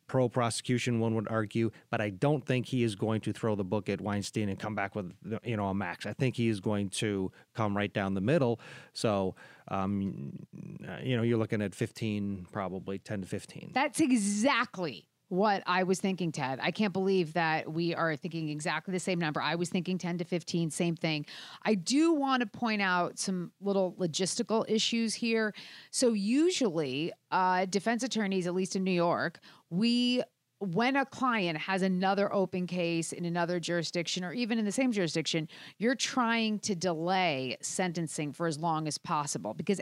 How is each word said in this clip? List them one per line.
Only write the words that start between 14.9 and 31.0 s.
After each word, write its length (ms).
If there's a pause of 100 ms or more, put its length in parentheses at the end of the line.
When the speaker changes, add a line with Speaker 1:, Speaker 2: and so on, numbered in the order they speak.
Speaker 2:
what 360
I 160
was 180
thinking, 320
Ted. 300
I 80
can't 240
believe 400
that 360
we 240
are 220
thinking 320
exactly 440
the 60
same 200
number. 240
I 140
was 120
thinking 300
ten 180
to 80
fifteen, 460
same 260
thing. 300 (380)
I 100
do 400
want 260
to 60
point 340
out 380
some 420
little 400
logistical 640
issues 460
here. 400 (380)
So 240
usually, 960 (180)
uh, 360
defense 360
attorneys, 440
at 80
least 200
in 100
New 60
York, 500 (280)
we, 540 (380)
when 360
a 80